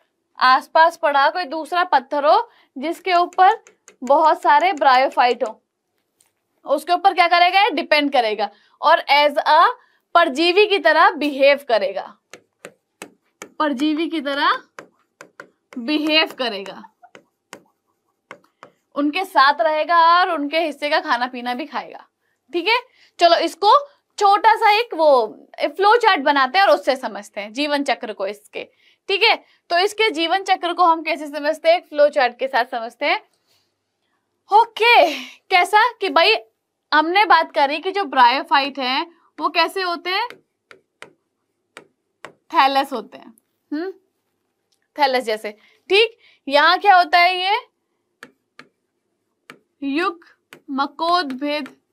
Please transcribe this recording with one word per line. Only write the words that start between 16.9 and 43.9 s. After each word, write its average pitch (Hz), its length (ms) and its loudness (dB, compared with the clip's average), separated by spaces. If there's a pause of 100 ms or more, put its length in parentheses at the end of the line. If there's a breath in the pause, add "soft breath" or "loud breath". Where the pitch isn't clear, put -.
उनके 302 320 -4
साथ 294 360 2
रहेगा 311 360 0 (120)
और 359 200 2
उनके 294 300 -4
हिस्से 294 300 -4
का 311 100 0
खाना 254 280 -4
पीना 247 260 -10
भी 294 120 -10
खाएगा, - 400 -14 (460)
ठीक 339 160 -4
है? 466 100 2 (400 soft breath)
चलो 339 200 4
इसको 403 340 0 (460 loud breath)
छोटा 415 380 2
सा 427 160 2
एक 453 220 -2
वो 285 320 2 (420)
फ्लो 403 300 0
चार्ट 381 240 0
बनाते 277 360 0
हैं 392 60 4
और 320 80 4
उससे 285 240 -2
समझते 208 440 -12
हैं 214 120 -14
जीवन 285 320 -4
चक्र 240 280 -6
को 196 140 -8
इसके, - 380 -12 (440)
ठीक 381 140 -2
है? 415 140 2 (340 soft breath)
तो 339 80 0
इसके 415 320 -2
जीवन 330 340 -4
चक्र 359 280 -4
को 349 120 0
हम 330 180 2
कैसे 311 260 -6
समझते 302 400 -6
हैं? 339 80 4
एक 339 100 -6
फ्लो 294 240 2
चार्ट 254 280 0
के 262 100 -6
साथ 240 180 -2
समझते 240 400 -8
हैं। 392 140 -2 (1300)
ओके, 440 640 4 (380 loud breath)
कैसा 381 420 2
कि 392 180 -6
भाई 339 240 2 (580)
हमने 330 340 2
बात 330 280 2
करी 294 240 0
कि 349 120 -8
जो 392 160 -4
ब्रायोफाइट 269 720 0
हैं 269 280 -4 (320 soft breath)
वो 320 120 -4
कैसे 349 320 -2
होते 349 280 -6
हैं? 440 180 -4 (2250)
थैलस 269 420 0
होते - 260 -12
हैं, - 140 -20 (380)
हम्म, 330 200 -8 (1080)